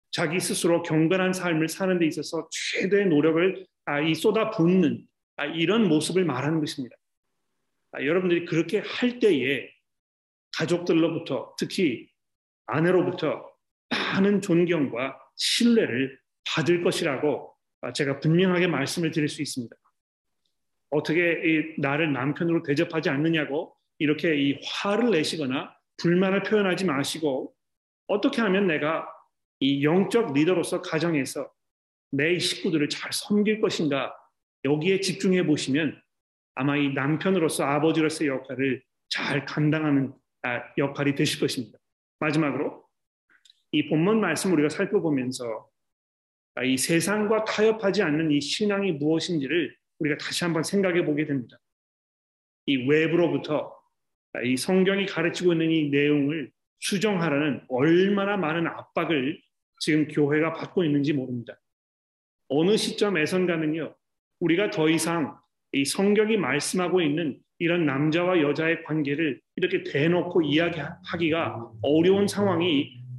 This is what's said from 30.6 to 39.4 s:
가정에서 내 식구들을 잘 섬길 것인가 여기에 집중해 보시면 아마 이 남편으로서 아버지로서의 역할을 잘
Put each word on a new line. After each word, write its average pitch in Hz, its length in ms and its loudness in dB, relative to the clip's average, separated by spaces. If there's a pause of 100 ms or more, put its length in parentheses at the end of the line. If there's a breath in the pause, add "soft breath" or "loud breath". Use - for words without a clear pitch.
가정에서 151 680 -2 (600)
내 160 280 0
식구들을 151 520 -2
잘 - 220 -10
섬길 208 500 0
것인가 139 520 -2 (500)
여기에 156 360 2
집중해 185 460 0
보시면 143 560 -2 (520)
아마 143 220 -2
이 143 160 0
남편으로서 156 720 0
아버지로서의 151 640 0
역할을 131 520 -4 (260)
잘 - 360 -4